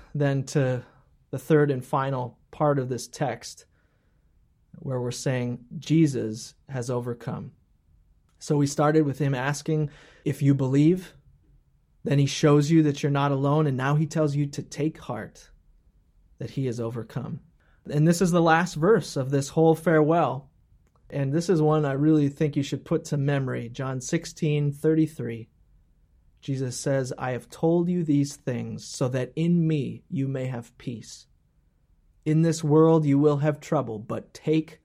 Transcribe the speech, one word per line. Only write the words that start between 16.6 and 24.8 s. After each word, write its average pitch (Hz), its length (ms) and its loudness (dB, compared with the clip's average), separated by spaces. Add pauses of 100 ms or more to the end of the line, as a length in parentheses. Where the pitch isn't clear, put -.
has 117 120 -4
overcome. 117 640 -8 (500)
And 151 160 2
this 175 160 4
is 175 80 2
the 175 100 4
last 165 340 2
verse 170 420 2
of 135 140 -4
this 139 180 0
whole 160 260 4
farewell, 156 720 2 (640)
and 139 220 -4
this 170 160 0
is 175 120 4
one 151 240 4
I 139 80 -2
really 147 360 4
think 143 260 -2
you 143 80 0
should 139 220 -6
put 165 220 -2
to 147 100 -4
memory. 135 520 -2
John 131 320 -8
sixteen 147 680 -2
thirty-three, 143 800 -2 (920)